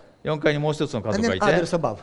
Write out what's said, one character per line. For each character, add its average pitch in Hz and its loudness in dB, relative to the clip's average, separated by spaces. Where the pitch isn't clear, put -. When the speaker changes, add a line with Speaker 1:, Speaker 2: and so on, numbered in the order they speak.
Speaker 1:
四 151 -2
階 151 2
に 147 -2
も 151 2
う 147 -2
一 147 -2
つ 135 -8
の 110 -4
家 107 -2
族 214 0
が 95 2
い 92 -2
て。 202 2
Speaker 2:
And 196 4
then 180 2
others 170 0
above. 131 -2